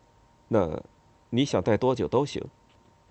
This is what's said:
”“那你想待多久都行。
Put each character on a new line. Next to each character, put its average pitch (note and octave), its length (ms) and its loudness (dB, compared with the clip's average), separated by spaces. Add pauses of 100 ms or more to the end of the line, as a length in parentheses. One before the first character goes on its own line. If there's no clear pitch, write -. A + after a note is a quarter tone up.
(500)
”“那 F#2 340 0 (460)
你 B2 160 2
想 F#2+ 180 0
待 G#2+ 140 2
多 B2+ 180 0
久 G2+ 120 -2
都 B2+ 180 2
行。 - 180 -8 (680)